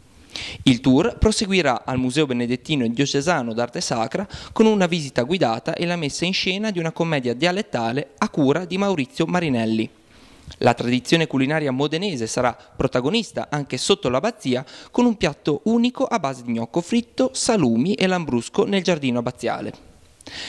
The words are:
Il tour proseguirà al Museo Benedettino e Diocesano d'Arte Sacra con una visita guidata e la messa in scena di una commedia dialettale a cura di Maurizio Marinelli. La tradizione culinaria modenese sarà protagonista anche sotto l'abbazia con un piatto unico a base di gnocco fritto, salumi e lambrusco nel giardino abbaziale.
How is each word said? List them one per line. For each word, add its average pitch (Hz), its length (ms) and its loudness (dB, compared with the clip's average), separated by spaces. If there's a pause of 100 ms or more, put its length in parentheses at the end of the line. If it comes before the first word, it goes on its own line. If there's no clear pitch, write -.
(640)
Il 127 160 6
tour 139 400 4
proseguirà 185 680 2
al 131 140 0
Museo 127 260 2
Benedettino 127 580 0
e 113 60 2
Diocesano 139 640 0
d'Arte 120 280 -4
Sacra 127 460 -2 (260)
con 220 120 6
una 208 220 4
visita 151 340 -2
guidata 139 540 0
e 175 100 -4
la 175 120 -2
messa 151 280 -4
in 185 80 0
scena 202 380 -2
di 175 80 -4
una 165 140 -2
commedia 139 420 0
dialettale 135 840 -2
a - 120 -2
cura 151 360 2
di 180 140 -6
Maurizio 170 480 -2
Marinelli. 117 640 0 (680)
La 120 160 4
tradizione 127 500 0
culinaria 143 460 0
modenese 147 560 -2
sarà 123 280 0
protagonista 131 960 -2
anche 143 280 -4
sotto 190 320 0
l'abbazia 135 540 -2 (280)
con 240 160 4
un 226 100 0
piatto 151 460 -2
unico 240 420 2
a 233 140 -2
base 135 240 -6
di 120 80 -4
gnocco 117 300 -2
fritto, 240 520 0
salumi 151 600 2
e 185 100 0
lambrusco 170 580 0
nel 196 200 0
giardino 143 340 0
abbaziale. 117 560 -4 (760)